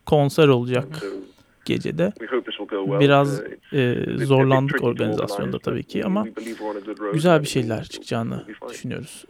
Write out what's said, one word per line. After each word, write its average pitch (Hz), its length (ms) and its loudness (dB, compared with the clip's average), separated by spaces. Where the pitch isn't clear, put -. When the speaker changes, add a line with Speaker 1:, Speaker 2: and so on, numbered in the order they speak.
Speaker 1:
konser 147 420 6
olacak 123 380 4
Speaker 2:
So - 80 -8
Speaker 1:
gecede. 170 540 -2
Speaker 2:
we - 60 -12
hope 120 100 -2
this - 120 -10
will - 100 -10
go 98 80 -4
well. 147 140 0
Speaker 1:
Biraz, 143 400 4
Speaker 2:
Uh, - 60 -10
it's - 280 -16
Speaker 1:
e, 147 40 0
Speaker 2:
a - 80 0
bit, - 80 -4
a - 120 -4
bit 139 80 -2
Speaker 1:
zorlandık 135 420 4
Speaker 2:
tricky 139 120 -2
to 135 60 2
Speaker 1:
organizasyonda 120 560 -2
Speaker 2:
organize, - 200 -4
Speaker 1:
tabii - 160 -2
Speaker 2:
but - 80 -10
Speaker 1:
ki - 60 -20
Speaker 2:
we, 202 120 -2
Speaker 1:
ama 202 200 0
Speaker 2:
we 220 100 -12
believe 113 220 -10
we're 107 140 -8
on 104 40 -8
a 101 100 -10
good - 140 -10
road 104 140 -4
Speaker 1:
güzel 160 220 4
Speaker 2:
and 151 80 4
Speaker 1:
bir 143 40 -6
şeyler 113 300 -2
Speaker 2:
we'll, - 120 -10
Speaker 1:
çıkacağını 120 480 -6
Speaker 2:
we'll - 100 -14
be 107 120 -14
fine. - 100 -14
Speaker 1:
düşünüyoruz. - 600 -12